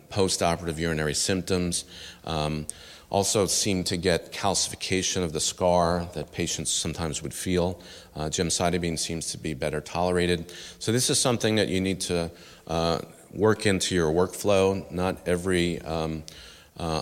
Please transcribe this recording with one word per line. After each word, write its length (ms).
postoperative 680
urinary 340
symptoms. 720
Um, 400
also 360
seemed 400
to 100
get 340
calcification 920
of 100
the 60
scar 720
that 180
patients 400
sometimes 520
would 100
feel. 480
Uh, 100
gemcitabine 760
seems 320
to 80
be 160
better 260
tolerated. 720
So 140
this 180
is 100
something 360
that 140
you 120
need 200
to, 280
uh, 320
work 320
into 300
your 160
workflow. 800
Not 360
every, 540
um, 400
uh, 240